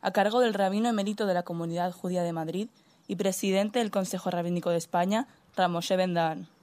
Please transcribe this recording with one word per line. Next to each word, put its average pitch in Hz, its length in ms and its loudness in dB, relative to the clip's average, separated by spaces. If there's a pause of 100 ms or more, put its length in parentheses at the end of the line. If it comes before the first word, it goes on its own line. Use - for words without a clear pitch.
a - 100 0
cargo 208 280 2
del 233 160 4
rabino 202 340 2
emérito 208 380 -2
de 185 80 2
la 175 80 -2
Comunidad 170 480 -4
Judía 180 320 -2
de 170 100 -2
Madrid 165 360 -4 (380)
y 196 100 -4
presidente 196 640 0
del 220 120 0
Consejo 185 400 -2
Rabínico 175 400 0
de 170 60 2
España, 185 500 0 (280)
Ramoshe 175 400 0
Ben 185 200 2
Dahan. 165 320 0 (160)